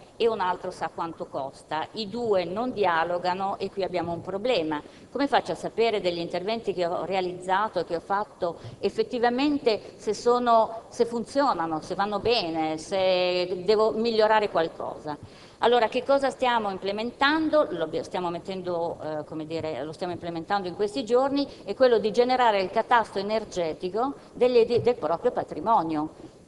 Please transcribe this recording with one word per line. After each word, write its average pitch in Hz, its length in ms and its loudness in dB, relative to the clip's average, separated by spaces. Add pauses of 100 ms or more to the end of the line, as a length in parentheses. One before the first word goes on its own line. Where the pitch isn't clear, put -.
(160)
e 233 120 2
un 220 100 0
altro 180 320 -2
sa 170 240 -6
quanto 170 320 -8
costa. 151 680 -6
I 214 160 -6
due 208 360 2
non 220 280 -4
dialogano 180 840 0
e 196 100 -4
qui 196 140 -6
abbiamo 170 300 -2
un 165 80 -6
problema. 185 600 -2 (300)
Come 277 160 -2
faccio 208 240 2
a 160 60 -4
sapere 214 440 0
degli 175 180 0
interventi 190 540 -4
che 175 140 0
ho 165 180 -2
realizzato, 185 800 -2
che 165 120 -4
ho 165 40 -4
fatto, 196 600 -4 (180)
effettivamente 240 1160 0
se 214 180 -4
sono, 233 760 4
se - 160 0
funzionano, 220 760 0
se - 140 -8
vanno 202 260 -2
bene, 165 580 0
se 180 840 0
devo 214 280 4
migliorare 214 580 2
qualcosa? 151 640 -4 (460)
Allora, 226 260 4
che 247 160 -4
cosa 277 260 2
stiamo 240 400 0
implementando? 269 1000 0
Lo 165 140 -4
abbi-, 156 180 -4
stiamo 180 280 -4
mettendo, 175 720 -6
eh, 151 220 -6
come 156 220 -10
dire, 156 380 -6
lo 156 80 -8
stiamo 180 200 -6
implementando 170 560 -4
in 175 60 -8
questi 214 300 -2
giorni, 269 420 2 (180)
è 202 100 -6
quello 240 240 6
di 208 140 0
generare 240 500 4
il 185 80 -2
catasto 208 480 2
energetico 202 960 -2 (180)
degli 247 240 4
edi-, 226 240 6
del 240 160 2
proprio 170 360 0
patrimonio. 160 1160 -2